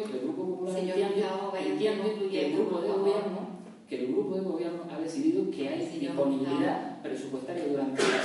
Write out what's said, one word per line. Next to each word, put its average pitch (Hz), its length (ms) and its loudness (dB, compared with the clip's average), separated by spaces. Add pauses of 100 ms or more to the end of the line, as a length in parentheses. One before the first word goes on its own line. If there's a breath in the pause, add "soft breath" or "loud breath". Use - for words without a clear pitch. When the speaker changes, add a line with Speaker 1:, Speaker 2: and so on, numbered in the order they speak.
(100)
Speaker 1:
el - 100 -4
Grupo - 260 -2
Popular 185 280 -2
Speaker 2:
Señor 185 220 0
Speaker 1:
entiende, 196 240 4
Speaker 2:
Hurtado, 190 320 -2
vaya 190 140 -2
Speaker 1:
entiende 202 360 2
que 214 40 2
el 214 60 2
Speaker 2:
concluyendo, 190 440 0
Speaker 1:
grupo 202 140 4
Speaker 2:
por 170 100 0
Speaker 1:
de - 80 0
Speaker 2:
favor. 196 160 2
Speaker 1:
gobierno, 202 340 2 (480)
que 131 140 -4
el 123 60 0
grupo 190 280 0
de 190 60 0
gobierno 170 400 -2 (100)
ha - 80 -8
decidido - 520 2
que 139 180 -2
hay 165 180 -2
Speaker 2:
Señor 143 260 -4
Speaker 1:
disponibilidad 135 680 2
Speaker 2:
Hurtado. - 220 -8
Speaker 1:
presupuestaria 131 680 -4
durante 143 340 0
las - 220 4